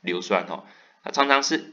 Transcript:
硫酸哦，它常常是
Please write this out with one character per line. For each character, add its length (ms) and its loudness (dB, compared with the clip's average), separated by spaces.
硫 180 -4
酸 240 0
哦， 200 -10
它 80 -10
常 180 2
常 140 4
是 160 -2